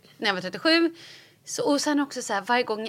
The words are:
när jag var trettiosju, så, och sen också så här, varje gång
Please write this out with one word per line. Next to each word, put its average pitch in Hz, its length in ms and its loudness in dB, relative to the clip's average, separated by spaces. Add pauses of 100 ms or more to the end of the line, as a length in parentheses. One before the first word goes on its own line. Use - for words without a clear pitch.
(180)
när 233 100 -4
jag 196 60 2
var 180 60 -4
trettiosju, 320 540 2 (500)
så, - 280 -6
och 285 80 2
sen 294 200 0
också 277 220 -6
så 233 100 -6
här, 196 80 0
varje 240 220 0
gång 214 260 -4